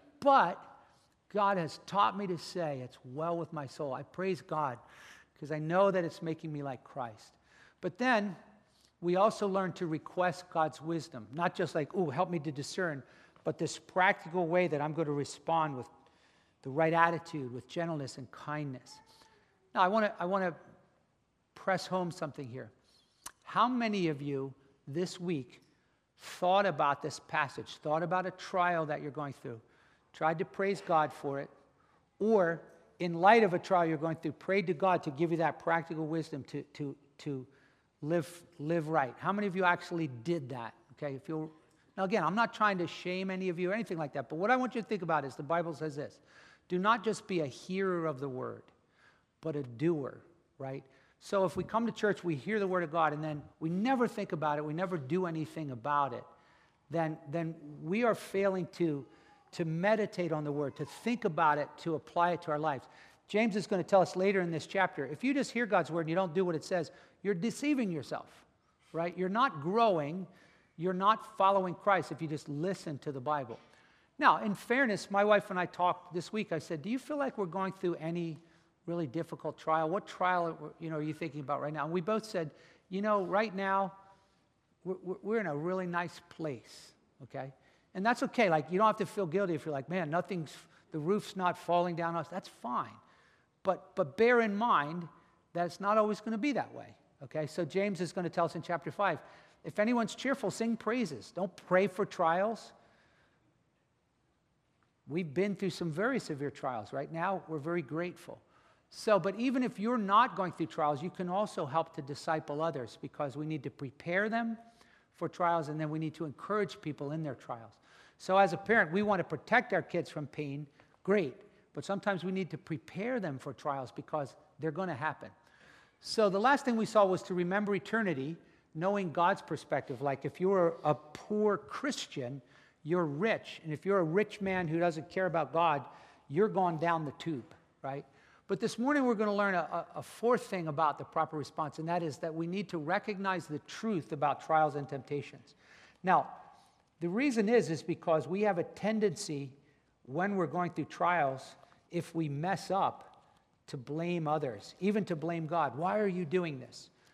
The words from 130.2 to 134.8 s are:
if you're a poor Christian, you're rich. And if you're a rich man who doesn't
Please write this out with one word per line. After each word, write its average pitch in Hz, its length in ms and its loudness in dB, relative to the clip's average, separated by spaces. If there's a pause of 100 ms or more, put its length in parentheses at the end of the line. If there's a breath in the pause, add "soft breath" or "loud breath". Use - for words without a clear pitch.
if 143 140 -8
you're 175 440 4
a 151 100 4
poor 208 640 0
Christian, - 840 -6 (420 soft breath)
you're 170 220 0
rich. 160 580 -2
And 160 80 -6
if 147 140 -6
you're 196 140 4
a 180 40 4
rich 196 380 0
man 185 260 0
who 160 120 0
doesn't 165 300 0